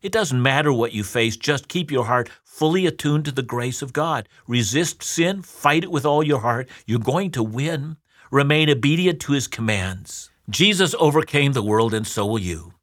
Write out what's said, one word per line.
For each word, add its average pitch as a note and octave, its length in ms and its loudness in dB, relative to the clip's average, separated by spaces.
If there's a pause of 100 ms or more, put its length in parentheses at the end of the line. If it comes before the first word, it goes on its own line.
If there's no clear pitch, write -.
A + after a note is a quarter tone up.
It F#3+ 100 -6
doesn't C#3 300 0
matter C#3 300 4
what A#2 200 0
you G#2 100 -4
face. A2+ 340 0
Just - 300 -2
keep E3+ 240 -4
your B2+ 140 0
heart A#2+ 240 0 (160)
fully E3+ 420 0
attuned D3+ 380 0
to C#3+ 80 -4
the C#3 100 -4
grace B2 400 -6
of B2+ 120 -12
God. D3 340 -2 (180)
Resist A#2+ 560 0
sin. F#3 380 0
Fight D#3 420 0
it F#3 80 -8
with C#3+ 140 -2
all D3 180 2
your D3 180 0
heart. A#2+ 280 -2 (180)
You're A2+ 120 0
going D3 340 0
to B2+ 100 -2
win. C#3+ 540 -4 (340)
Remain D3 380 4
obedient D3+ 520 2
to - 120 -2
His C#3 160 0
commands. G2 840 -4 (200)
Jesus F#3 480 2
overcame D3 560 2
the A#2+ 80 0
world, A2 320 2
and A2 120 -2
so G#2 200 -4
will A2 120 0
you. F2 440 -8